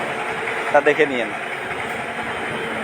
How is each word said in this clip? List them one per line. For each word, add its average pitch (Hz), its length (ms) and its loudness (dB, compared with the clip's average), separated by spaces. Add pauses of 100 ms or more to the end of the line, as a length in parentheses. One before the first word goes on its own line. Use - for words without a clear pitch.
(720)
তা 147 160 8
দেখে 147 240 6
নিয়েন। 113 200 0 (1500)